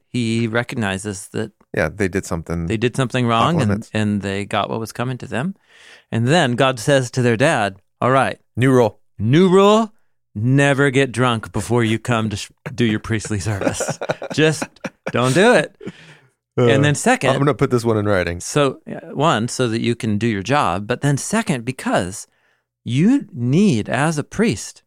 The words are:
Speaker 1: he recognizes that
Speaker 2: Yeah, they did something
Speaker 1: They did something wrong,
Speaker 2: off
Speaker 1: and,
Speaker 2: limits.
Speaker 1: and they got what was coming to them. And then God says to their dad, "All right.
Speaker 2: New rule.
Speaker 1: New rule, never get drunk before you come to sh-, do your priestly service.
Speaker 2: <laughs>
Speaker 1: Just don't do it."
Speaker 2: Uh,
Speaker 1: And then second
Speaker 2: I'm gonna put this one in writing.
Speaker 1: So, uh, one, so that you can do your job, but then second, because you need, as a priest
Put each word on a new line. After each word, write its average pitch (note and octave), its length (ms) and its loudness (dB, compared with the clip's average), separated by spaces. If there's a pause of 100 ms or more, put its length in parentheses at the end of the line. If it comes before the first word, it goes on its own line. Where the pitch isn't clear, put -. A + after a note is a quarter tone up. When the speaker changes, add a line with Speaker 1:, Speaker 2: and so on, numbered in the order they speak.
Speaker 1:
he A2+ 400 -2
recognizes G#2+ 800 -4
that A2 220 -6 (240)
Speaker 2:
Yeah, D#2 140 0
they F#2 200 -2
did F#2 180 -2
something E2+ 400 -4
Speaker 1:
They G#2 100 -2
did A#2 200 -2
something B2+ 300 -2
wrong, A#2+ 300 2
Speaker 2:
off D3+ 60 0
Speaker 1:
and, G#2 80 2
Speaker 2:
limits. G2+ 220 -4
Speaker 1:
and G#2 300 0
they G2 220 -4
got G2+ 260 -4
what A2+ 100 -4
was A2 120 -10
coming B2 260 -6
to - 80 -12
them. C#3+ 280 -4 (560)
And A2+ 180 0
then D3 240 4
God C3 280 0
says C3+ 320 2
to B2+ 100 0
their A#2 140 2
dad, A2+ 400 0 (240)
"All A#2+ 100 2
right. C3 280 2 (180)
Speaker 2:
New C3 160 4
rule. A#2+ 280 4 (180)
Speaker 1:
New D3 300 4
rule, G#3 440 4 (420)
never C#3 560 2
get C3+ 220 0
drunk A#2 400 -2
before A#2 320 0
you A2 140 0
come A2+ 320 -2
to G2+ 60 -6
sh-, - 140 -10 (240)
do A#2+ 100 0
your G#2+ 160 0
priestly G#2+ 400 -4
service. - 580 -4 (180)
Speaker 2:
<laughs> C#3 160 -12
Speaker 1:
Just D#3 320 0 (480)
don't B2+ 220 0
do G#3+ 200 6
it." - 220 0 (840)
Speaker 2:
Uh, B2 100 4
Speaker 1:
And C#3 160 4
then D3 100 2
second A3 360 0
Speaker 2:
I'm C3+ 80 0
gonna C#3 160 2
put B2+ 160 0
this A#2+ 140 0
one A2 140 2
in G#2 80 0
writing. F2 340 0
Speaker 1:
So, C#3+ 460 -2
uh, - 280 -12
one, C3+ 340 0
so B2+ 200 -2
that A2+ 140 -2
you A#2 120 0
can G#2+ 240 -2
do A2+ 80 -2
your G2+ 160 -2
job, G#2 440 0
but B2 160 -4
then C#3+ 160 0
second, F3+ 480 -4
because B2+ 600 -4 (580)
you F#3+ 480 2
need, C3+ 580 0
as D3+ 260 0
a C#3+ 80 -4
priest - 600 -4